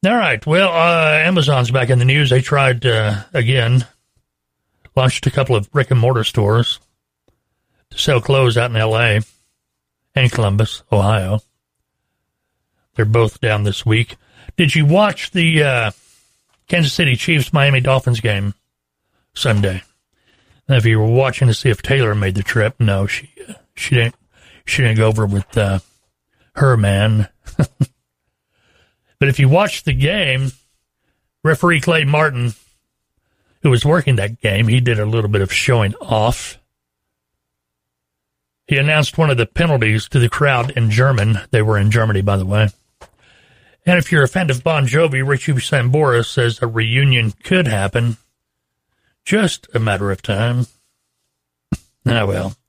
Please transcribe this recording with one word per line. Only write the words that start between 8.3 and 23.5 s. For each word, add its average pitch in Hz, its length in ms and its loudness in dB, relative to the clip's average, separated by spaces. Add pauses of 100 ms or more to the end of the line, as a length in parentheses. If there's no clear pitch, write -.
out 120 140 -2
in 113 60 -2
L 110 200 0
A 113 240 0 (920)
and 127 160 2
Columbus, 107 600 -2
Ohio. 101 480 0 (1600)
They're 110 100 0
both 110 360 0
down 107 220 0
this 101 220 -6
week. 113 300 0 (400)
Did 156 200 0
you 156 100 2
watch 196 460 0
the, 165 320 0
uh, 120 280 0 (760)
Kansas 165 260 0
City 139 220 0
Chiefs 151 380 -2
Miami 139 260 2
Dolphins 127 400 0
game 101 340 -2 (800)
Sunday? 101 500 -2 (840)
Now, 135 80 2
if 113 100 2
you 113 140 4
were 107 80 0
watching 127 400 2
to 110 60 4
see - 160 -2
if 104 120 -2
Taylor 123 320 0
made 98 220 -2
the 98 80 -4
trip, 110 340 -2
no, 101 300 0
she, - 220 -10 (180)
uh, - 60 -18 (200)